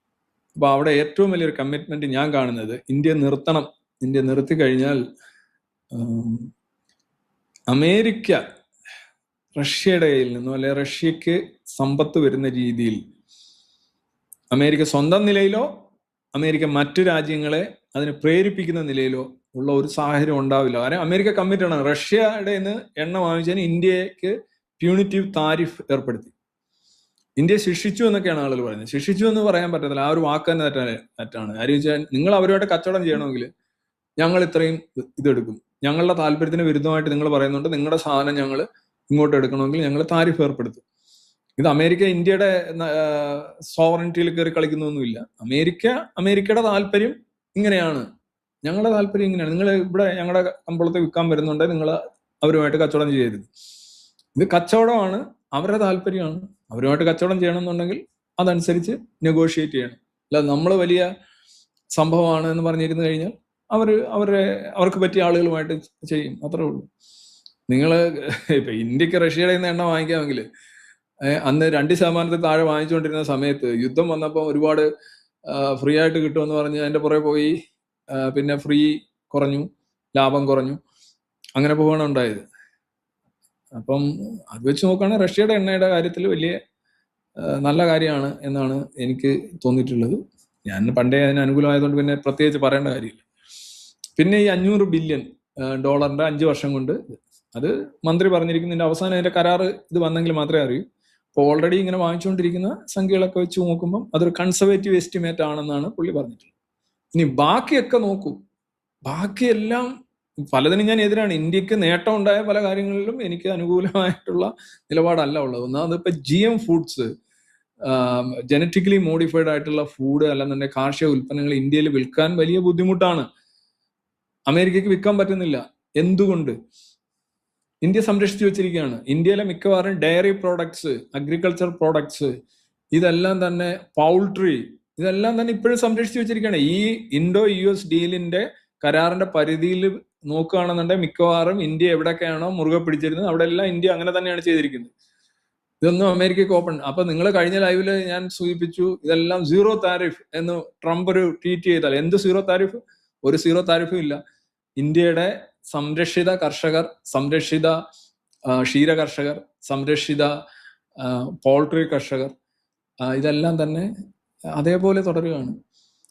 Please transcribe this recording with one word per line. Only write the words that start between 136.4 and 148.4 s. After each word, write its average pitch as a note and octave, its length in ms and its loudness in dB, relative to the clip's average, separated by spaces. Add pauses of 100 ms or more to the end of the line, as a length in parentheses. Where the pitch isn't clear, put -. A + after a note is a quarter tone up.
ഈ G3 560 0
ഇന്തോ F3+ 340 2
യു G3 240 2
എസ് G3 160 -2
ഡീലിന്റെ F3 640 -2 (340)
കരാറിന്റെ E3+ 420 2
പരിധിയിൽ F3+ 760 0 (240)
നോക്കുകയാണെന്നുണ്ടെങ്കിൽ E3+ 760 0
മിക്കവാറും E3+ 640 0
ഇന്ത്യ D#3+ 280 0
എവിടെയൊക്കെയാണോ E3 600 -2
മുറുകെ E3 280 0
പിടിച്ചിരുന്നത് D#3+ 480 -2
അവിടെ E3 180 2
എല്ലാം F3 240 0
ഇന്ത്യ F3+ 200 0
അങ്ങനെ F3 300 0
തന്നെയാണ് F3+ 220 -4
ചെയ്തിരിക്കുന്നത്. C#3+ 500 -2 (920)
ഇതൊന്നും F3+ 260 2
അമേരിക്കയ്ക്ക് F#3 440 2
ഓപ്പൺ. F3 280 0
അപ്പൊ D3+ 240 -2
നിങ്ങൾ E3+ 260 0
കഴിഞ്ഞ F#3 280 2
ലൈവില് F#3+ 320 2
ഞാൻ F#3 380 -4
സൂചിപ്പിച്ചു, F3 760 -4